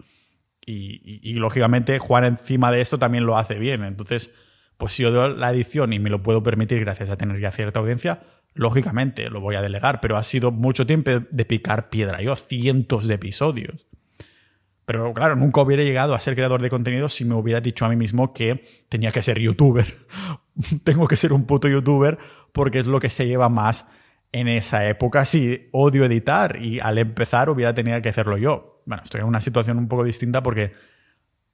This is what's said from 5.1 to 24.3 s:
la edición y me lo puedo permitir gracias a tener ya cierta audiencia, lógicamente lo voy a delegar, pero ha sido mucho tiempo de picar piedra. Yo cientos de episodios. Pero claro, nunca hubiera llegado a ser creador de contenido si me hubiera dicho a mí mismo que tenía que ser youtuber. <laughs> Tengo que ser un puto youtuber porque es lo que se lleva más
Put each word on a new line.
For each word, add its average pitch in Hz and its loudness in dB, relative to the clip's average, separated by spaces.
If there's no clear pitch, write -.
la 123 -2
edición 123 0
y 104 0
me 104 0
lo 101 -2
puedo 113 2
permitir 110 0
gracias 101 -4
a 98 -4
tener 101 -4
ya 101 -4
cierta 104 -4
audiencia, 123 -4
lógicamente 123 -2
lo 107 -8
voy 101 -4
a 101 -2
delegar, 101 -2
pero 107 -2
ha 107 -2
sido 123 0
mucho 123 0
tiempo 143 2
de 120 -2
picar 110 -2
piedra. 104 -2
Yo 127 -2
cientos 123 0
de 110 2
episodios. 113 -4
Pero 113 -4
claro, 143 2
nunca 135 4
hubiera 139 4
llegado 135 2
a 117 0
ser 135 -4
creador 127 2
de 127 -2
contenido 123 -2
si 127 -6
me 117 0
hubiera 117 0
dicho 117 -2
a 113 2
mí 117 2
mismo 117 0
que 120 -2
tenía 110 -2
que 117 0
ser 107 0
youtuber. 117 4
<laughs> - -6
Tengo 160 4
que - 2
ser 156 2
un 135 4
puto 143 2
youtuber 139 2
porque 131 0
es 120 -2
lo 135 2
que 131 -2
se 127 -2
lleva 123 2
más 113 0